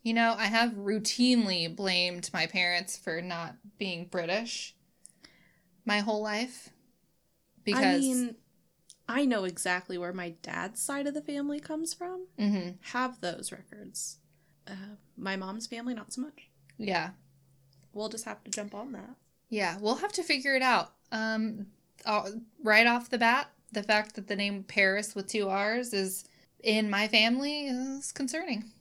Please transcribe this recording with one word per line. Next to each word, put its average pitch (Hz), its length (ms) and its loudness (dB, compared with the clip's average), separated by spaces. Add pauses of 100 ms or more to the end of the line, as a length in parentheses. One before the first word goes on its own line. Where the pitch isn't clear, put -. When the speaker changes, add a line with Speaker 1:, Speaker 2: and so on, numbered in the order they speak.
Speaker 1:
You 226 100 -2
know, 226 240 4
I 214 80 0
have 226 260 4
routinely 202 1040 2
blamed 180 580 0
my 165 140 0
parents 175 500 0
for 165 240 -4
not 170 340 -8 (220)
being 175 280 -4
British 185 720 -4 (1080)
my 208 140 4
whole 214 240 0
life. 220 460 -4 (920)
Because 214 200 2
Speaker 2:
I 277 160 6
mean, 247 360 0 (720)
I 277 180 2
know 226 180 4
exactly 180 540 -2
where 175 160 -4
my 175 280 -6
dad's 180 400 -6
side 285 240 -4
of 285 80 -2
the 302 80 -6
family 285 380 -4
comes 320 340 -6
from. 370 340 -8 (120)
Speaker 1:
Mm-hmm. 196 320 0 (220)
Speaker 2:
Have 254 280 -4
those - 300 -6
records. - 680 -14 (500)
Uh, 202 280 -14 (220)
my 190 180 -4
mom's 190 320 -6
family, 240 260 -6
not 214 200 -10
so 254 80 -6
much. - 280 -12 (280)
Speaker 1:
Yeah. 185 340 0 (840)
Speaker 2:
We'll 208 160 -6
just 220 160 -10
have 208 180 -10
to 202 80 -10
jump 208 220 -6
on 240 200 -10
that. 214 220 -14 (340)
Speaker 1:
Yeah, 190 300 0
we'll 214 160 2
have 403 180 -4
to 359 100 -2
figure 277 320 2
it 254 60 4
out. 240 320 4 (180)
Um, 220 560 -2 (380)
uh, 214 240 0 (340)
right 220 240 10
off 240 220 2
the 247 80 0
bat, 240 340 4 (200)
the 202 120 -4
fact 214 320 2
that 196 120 -10
the 208 80 -2
name 202 280 -2
Paris 196 500 2
with 196 140 -6
two 202 220 0
R's 220 440 0
is 190 320 -2 (380)
in 214 260 4
my 202 180 2
family 262 600 2
is 269 440 -6
concerning. 277 540 -4 (160)